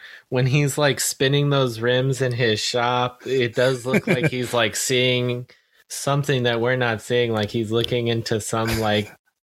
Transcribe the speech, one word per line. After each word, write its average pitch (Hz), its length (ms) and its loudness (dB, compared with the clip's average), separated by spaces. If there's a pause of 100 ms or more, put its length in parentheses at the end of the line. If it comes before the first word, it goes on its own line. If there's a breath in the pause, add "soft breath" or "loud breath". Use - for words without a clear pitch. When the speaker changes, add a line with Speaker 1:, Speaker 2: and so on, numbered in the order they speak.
(280 loud breath)
Speaker 1:
when 127 180 0
he's, 143 320 2
like, 143 220 2
spinning 143 500 2
those 131 300 0
rims 127 400 2
in 127 120 0
his 113 280 0
shop, 123 680 -2
it 123 280 0
does 127 320 0
look 131 200 0
like 151 200 0
Speaker 2:
<laughs> 135 40 2
Speaker 1:
he's, 123 220 -4
like, 113 240 2
seeing 123 720 0 (400 soft breath)
something 139 560 -2
that 120 160 2
we're 123 160 2
not 117 260 0
seeing. 123 300 0
Like, 107 180 -2
he's 113 200 -4
looking 117 380 0
into 113 320 -2
some, 113 400 -2
like, 107 320 0 (320)